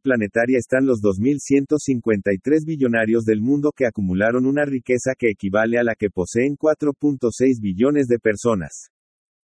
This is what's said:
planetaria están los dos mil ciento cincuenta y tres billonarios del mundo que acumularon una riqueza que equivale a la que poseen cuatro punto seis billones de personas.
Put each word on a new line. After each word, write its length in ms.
planetaria 560
están 260
los 160
dos 160
mil 220
ciento 400
cincuenta 520
y 60
tres 260
billonarios 600
del 180
mundo 340
que 120
acumularon 580
una 200
riqueza 520
que 140
equivale 480
a 40
la 120
que 160
poseen 440
cuatro 380
punto 380
seis 280
billones 460
de 140
personas. 720